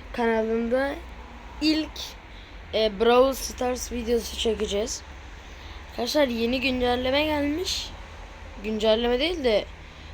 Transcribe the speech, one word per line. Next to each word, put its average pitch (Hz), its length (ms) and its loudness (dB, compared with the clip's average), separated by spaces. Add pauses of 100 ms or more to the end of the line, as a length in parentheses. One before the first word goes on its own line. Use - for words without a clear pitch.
(120)
kanalında 233 800 2 (680)
ilk, 311 380 2 (760)
e, 208 260 2
Brawl 247 320 8
Stars 247 600 -4
videosu 233 460 0
çekeceğiz. 214 640 -2 (880)
Arkadaşlar 254 380 2
yeni 233 320 0
güncelleme 254 640 2
gelmiş. 302 600 0 (800)
Güncelleme 220 560 4
değil 320 240 0
de 214 200 4 (500)